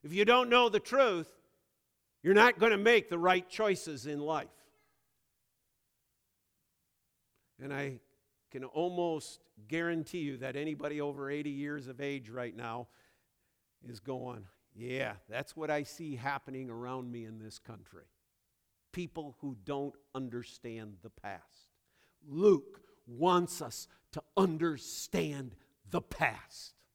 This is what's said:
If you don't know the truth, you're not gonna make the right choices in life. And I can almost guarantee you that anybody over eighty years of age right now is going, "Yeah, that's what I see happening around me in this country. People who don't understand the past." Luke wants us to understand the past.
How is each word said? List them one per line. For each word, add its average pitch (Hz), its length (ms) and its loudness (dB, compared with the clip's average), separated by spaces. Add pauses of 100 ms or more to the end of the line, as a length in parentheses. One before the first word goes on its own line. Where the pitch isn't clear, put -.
If 147 80 -12
you 196 120 4
don't 247 240 8
know 240 200 8
the 208 100 2
truth, 214 500 4 (920)
you're 185 100 4
not 214 280 8
gonna 214 180 6
make 214 320 6
the 170 80 -2
right 180 300 4
choices 165 580 -2
in 147 140 -6
life. 151 260 -2 (3250)
And 139 140 -8
I 139 240 -6 (540)
can 131 100 -8
almost 170 800 -2 (260)
guarantee 170 540 -4
you 143 160 -4
that 127 180 -8
anybody 147 460 -4
over 143 280 -6
eighty 147 220 -4
years 143 380 -6
of 127 120 -14
age 139 300 -6
right 123 240 -8
now 117 320 -8 (1000)
is 120 140 -16
going, 123 480 -10 (260)
"Yeah, 123 420 -6 (140)
that's 120 280 -10
what 156 120 -6
I 147 140 0
see 151 320 -10
happening 131 560 -8
around 123 400 -8
me 120 140 -12
in 110 160 -16
this 110 180 -18
country. 98 460 -20 (880)
People 156 480 -10
who 139 240 -8
don't 143 320 -6 (180)
understand 117 880 -10
the 110 80 -16
past." - 600 -16 (520)
Luke 156 560 4 (240)
wants 175 560 2
us - 280 -10 (240)
to 156 100 -8 (140)
understand 156 1200 -2 (340)
the 180 100 0
past. - 720 -6 (200)